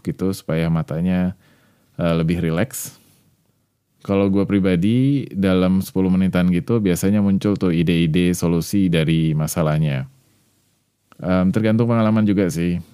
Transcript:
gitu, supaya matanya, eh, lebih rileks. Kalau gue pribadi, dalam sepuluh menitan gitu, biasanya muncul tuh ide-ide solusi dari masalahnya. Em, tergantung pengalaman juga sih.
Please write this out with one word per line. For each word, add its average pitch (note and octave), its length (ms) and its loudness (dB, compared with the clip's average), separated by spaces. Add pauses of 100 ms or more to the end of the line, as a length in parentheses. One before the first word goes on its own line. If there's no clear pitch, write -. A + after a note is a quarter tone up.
gitu, F2+ 320 -4
supaya D#2+ 320 -4
matanya, F2+ 640 -2 (640)
eh, E2+ 160 -2
lebih E2 320 -2
rileks. - 560 -6 (960)
Kalau G2 320 0
gue G2 160 0
pribadi, G2+ 880 2
dalam F#2 480 2
sepuluh F#2 240 -2
menitan F#2 480 2
gitu, A2+ 240 0
biasanya G2 400 0
muncul G2+ 400 0
tuh F2+ 160 0
ide-ide E2+ 560 2
solusi F2 560 0
dari D#2+ 480 0
masalahnya. D2+ 720 -2 (1120)
Em, F#2 320 0
tergantung A2+ 400 0
pengalaman A2 320 2
juga G2+ 240 2
sih. E2+ 320 -2 (140)